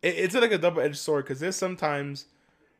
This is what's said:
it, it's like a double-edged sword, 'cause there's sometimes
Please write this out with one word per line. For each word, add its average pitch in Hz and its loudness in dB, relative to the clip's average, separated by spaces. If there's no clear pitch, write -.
it, 170 0
it's 180 0
like 233 4
a 190 4
double-edged 151 2
sword, 147 0
'cause 135 -6
there's 185 -4
sometimes 147 -4